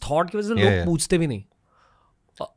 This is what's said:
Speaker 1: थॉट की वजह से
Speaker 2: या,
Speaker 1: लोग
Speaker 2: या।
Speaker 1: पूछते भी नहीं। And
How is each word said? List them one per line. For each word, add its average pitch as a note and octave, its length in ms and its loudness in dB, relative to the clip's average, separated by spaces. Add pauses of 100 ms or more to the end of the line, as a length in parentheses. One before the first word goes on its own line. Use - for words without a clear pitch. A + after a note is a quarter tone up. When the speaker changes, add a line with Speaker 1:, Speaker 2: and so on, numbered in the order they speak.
Speaker 1:
थॉट E3+ 200 0
की G#3 80 -6
वजह G#3 180 -2
से G#3 60 0
Speaker 2:
या, - 80 6
Speaker 1:
लोग - 40 4
Speaker 2:
या। F2+ 120 0
Speaker 1:
पूछते E3+ 320 0
भी E3 100 0
नहीं। G#2 160 -6 (960)
And - 160 -10